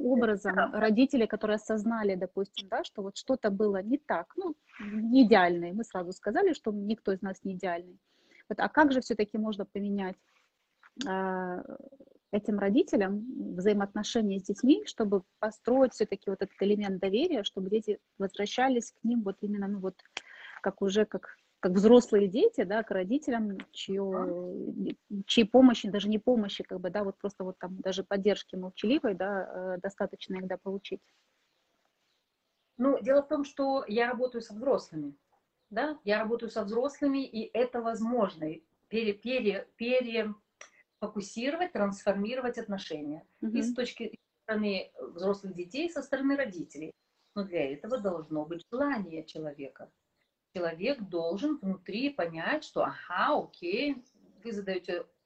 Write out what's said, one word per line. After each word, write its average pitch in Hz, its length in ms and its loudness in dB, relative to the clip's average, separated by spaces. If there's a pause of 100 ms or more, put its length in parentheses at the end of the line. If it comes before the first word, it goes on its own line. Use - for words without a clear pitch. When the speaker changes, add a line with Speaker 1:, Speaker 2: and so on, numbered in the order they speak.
Speaker 1:
образом 214 500 2
Speaker 2:
Да. 185 180 2
Speaker 1:
родители, 220 540 4
которые 214 280 0
осознали, 214 600 0
допустим, 190 540 -6
да, 277 140 -2
что - 200 -10
вот 196 140 -10
что-то 247 340 0
было 202 320 2
не 233 140 0
так, 175 400 -4
ну, 349 180 -4 (240)
не 220 460 6
идеально, 175 440 6
и 175 40 -6
мы 220 120 -4
сразу 180 280 -6
сказали, 320 400 2
что - 180 -4
никто 208 420 -4
из 190 80 -4
нас 190 220 -8
не 190 100 -6
идеальный. 180 460 -6 (500)
Вот, 208 120 -6
а 202 80 2
как 294 240 6
же 254 80 4
всё-таки 214 380 -2
можно 214 260 -2
поменять, 196 520 -4 (880)
а, 185 560 -2 (720)
этим 208 260 0
родителям 208 1000 2
взаимоотношения 202 840 2
с 190 40 -6
детьми, 277 440 4
чтобы 202 360 0 (160)
построить 247 540 2
всё-таки 208 380 -2
вот 196 120 -4
этот - 180 -6
элемент 202 400 2
доверия, 226 440 2
чтобы 190 260 -6
дети 214 280 0 (200)
возвращались 233 720 0
к - 120 -8
ним 233 180 2
вот 196 180 -4
именно, 202 280 -2
ну 202 100 -4
вот, 185 160 -4 (680)
как - 200 -4
уже 196 220 4
как, - 320 -8 (240)
как 185 120 2
взрослые 208 560 8
дети, 262 360 2
да, 208 180 0
к - 80 -12
родителям, 208 680 -2 (140)
чьё, 196 380 -4
Speaker 2:
Мгм. 185 840 -4 (300)
Speaker 1:
чьей 233 180 4
помощи, 240 440 6
даже 202 200 -2
не 214 100 0
помощи, 214 440 0
как 185 180 -10
бы, 180 100 -4
да, 208 140 -2
вот 196 140 -6
просто 196 260 -8
вот 185 140 -8
там 185 220 -10
даже 190 220 -2
поддержки 196 540 0
молчаливой, 208 580 0
да, 185 640 -4
э, 180 40 -12
достаточно 196 540 -6
иногда 185 220 -6
получить. 190 440 -8 (1800)
Speaker 2:
Ну, 262 240 2
дело 269 220 4
в 285 40 -14
том, 294 160 -2
что 269 440 -2
я 233 200 2
работаю 247 340 -4
со 214 120 -16
взрослыми, 170 640 -2 (540)
да, 285 340 -4
я 208 160 0
работаю 226 300 -4
со 214 140 -4
взрослыми, 269 640 -2
и 220 280 -8
это 240 280 -2
возможно, 220 640 -2
и 160 180 -8 (260)
пере-, 214 240 0
пере-, 214 540 -2 (100)
переформировать 233 2750 -4
отношения. 165 680 -8 (260)
И 226 100 0
с 226 40 -2
Speaker 1:
Мгм. 247 60 -2
Speaker 2:
точки 240 420 -6 (300)
стороны 208 540 -2
взрослых 185 560 -4
детей, 254 360 -4
со 269 120 -8
стороны 269 340 0
родителей. 165 540 -6 (440)
Но 202 100 -4
для 156 280 -2
этого 214 260 -6
должно 156 460 -4
быть 165 260 -10
желание 214 540 -4
человека. 147 640 -12 (640)
Человек 180 480 -2
должен 175 560 -2
внутри 196 520 -4
понять, 175 540 -4
что, - 180 -2
ага, 196 600 -2
окей, 254 600 -4 (400)
вы 233 100 -10
задаёте 190 540 -6 (180)